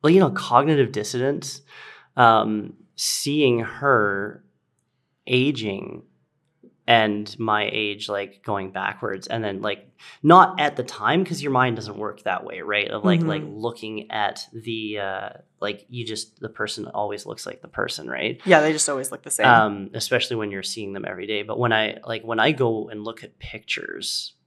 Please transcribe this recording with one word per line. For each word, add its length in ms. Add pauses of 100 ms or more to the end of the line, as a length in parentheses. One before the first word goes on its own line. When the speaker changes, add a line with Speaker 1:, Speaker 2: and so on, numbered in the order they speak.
Speaker 1:
like, 100
you 60
know, 120
cognitive 600
dissonance, 680 (560)
um, 560 (220)
seeing 640
her 840 (840)
aging 760 (840)
and 500
my 340
age, 380
like, 340
going 280
backwards. 560
And 160
then, 180
like, 260 (360)
not 360
at 160
the 80
time, 400
'cause 160
your 120
mind 240
doesn't 220
work 260
that 200
way, 180
right? 280
Of, 160
like, 160
like, 220
Speaker 2:
Mm-hmm. 140
Speaker 1:
looking 540
at 400
the, 460
uh, 320 (320)
like, 280
you 140
just, 360
the 100
person 380
always 400
looks 180
like 160
the 60
person, 420
right? 340
Speaker 2:
Yeah, 180
they 120
just 160
always 220
look 100
the 80
same. 160
Speaker 1:
Um, 480
especially 440
when 120
you're 140
seeing 300
them 140
every 200
day. 160
But 160
when 120
I, 360
like, 160
when 160
I 140
go 360
and 140
look 200
at 140
pictures 960 (140)